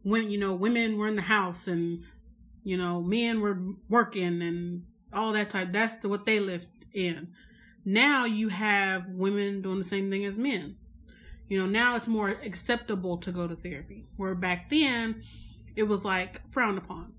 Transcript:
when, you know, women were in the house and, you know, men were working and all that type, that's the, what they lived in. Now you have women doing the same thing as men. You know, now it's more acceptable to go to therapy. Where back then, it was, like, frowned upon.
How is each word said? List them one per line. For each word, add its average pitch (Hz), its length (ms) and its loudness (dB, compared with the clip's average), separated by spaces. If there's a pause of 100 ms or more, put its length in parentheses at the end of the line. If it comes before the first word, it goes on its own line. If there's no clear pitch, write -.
when, 214 240 2
you 202 80 -2
know, 196 160 0
women 220 440 2
were 208 100 0
in 214 80 0
the 196 60 0
house 185 480 0
and, 170 340 -2 (600)
you 185 120 -2
know, 175 260 0
men 226 380 2
were 202 180 0 (300)
working 185 540 2
and 175 420 -4 (300)
all 214 180 0
that 208 180 0
type, 180 220 -2
that's 220 280 2
the, 202 100 -2
what 202 160 -2
they 214 160 4
lived 180 260 -4 (260)
in. 175 360 -2 (560)
Now 247 400 4
you 220 240 0
have 196 580 0
women 196 540 0
doing 190 160 -4
the 190 80 -2
same 196 240 -2
thing 196 160 -2
as 202 120 -6
men. 240 380 -2 (720)
You 196 100 0
know, 185 80 2
now 233 300 4
it's 233 140 -2
more 214 200 0
acceptable 196 920 -2
to 180 120 -8
go 175 160 -4
to 170 80 -6
therapy. - 520 -14 (100)
Where 190 180 -4
back 180 340 -2
then, 233 540 2 (540)
it 214 60 2
was, 202 200 0
like, 190 480 -2
frowned 214 280 0
upon. 175 380 -12